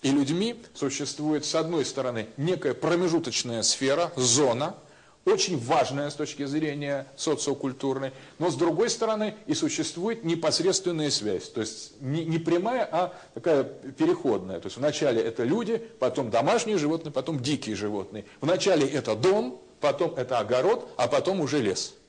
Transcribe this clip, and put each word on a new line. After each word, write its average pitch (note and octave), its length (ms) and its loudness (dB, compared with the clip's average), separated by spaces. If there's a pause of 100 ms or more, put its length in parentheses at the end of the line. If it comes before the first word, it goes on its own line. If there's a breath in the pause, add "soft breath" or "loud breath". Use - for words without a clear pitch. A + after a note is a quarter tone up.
и C3+ 80 2
людьми E3 500 2 (140)
существует, D3 680 -2
с - 120 -2
одной D#3+ 280 2
стороны, A#2+ 520 -4
некая D3+ 360 0
промежуточная D3+ 880 0
сфера, D3 540 2
зона, B2+ 600 2 (480 loud breath)
очень F#3 340 2
важная C#3 500 0
с D3 60 -8
точки C#3+ 320 -6
зрения C#3+ 600 -2 (100)
социокультурной, C3+ 960 -2 (260 loud breath)
но, E3 100 0
с E3 60 0
другой E3+ 360 2
стороны, G#3+ 440 -2 (120)
и D3+ 80 0
существует E3+ 720 -4
непосредственная E3 840 0
связь, G#2 380 -2
то - 120 -6
есть - 400 -8
не, D3 240 -2
не E3 140 0
прямая, F3+ 520 0
а F3 220 0 (220 loud breath)
такая C#3+ 300 2
переходная. B2+ 960 0
То - 60 -10
есть F#2+ 100 -8
вначале C#3 440 2
это A2+ 220 0
люди, G#3 360 0 (200 loud breath)
потом B2 320 0
домашние G3+ 480 2
животные, D3+ 340 -2
потом C3+ 280 -2
дикие B2 340 -2
животные. G2+ 500 -4 (160 loud breath)
Вначале E3+ 480 4
это A#2+ 280 0
дом, G3+ 440 2 (200)
потом D3+ 340 2
это B2 240 -2
огород, B2 580 2
а B2 120 2
потом F3 320 2
уже C#3+ 200 2
лес. G2+ 340 -2 (140)